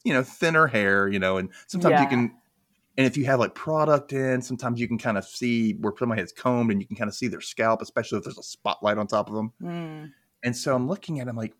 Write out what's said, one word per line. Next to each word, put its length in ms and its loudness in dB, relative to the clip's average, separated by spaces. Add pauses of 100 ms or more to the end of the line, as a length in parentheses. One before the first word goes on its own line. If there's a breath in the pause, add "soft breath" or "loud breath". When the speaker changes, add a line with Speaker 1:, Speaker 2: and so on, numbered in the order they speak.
Speaker 1:
you 80 2
know, 100 4
thinner 440 2
hair, 420 4
you 100 0
know, 180 2
and 140 -4 (160 soft breath)
sometimes 320 4
you 60 6
Speaker 2:
Yeah. 40 -2
Speaker 1:
can, 240 2 (640)
and 100 6
if 100 0
you 80 0
have, 140 2
like, 160 2
product 580 0
in, 300 0
sometimes 360 -4
you 80 -2
can 120 -2
kind 180 0
of 80 -4
see 500 0
where 240 -4
somebody 220 0
has 120 -8
combed, 380 0
and 100 2
you 60 -8
can 100 -10
kind 120 -4
of 60 -10
see 140 -4
their 120 -8
scalp, 400 0
especially 380 -4
if 60 -10
there's 140 -12
a 40 -20
spotlight 560 -2
on 80 -2
top 220 0
of 80 -6
'em. 240 -6
Speaker 2:
Mm. 520 -10 (300)
Speaker 1:
And 140 -2
so 180 0
I'm 120 0
looking 320 -6
at 80 -6
him 100 -8
like, 220 -6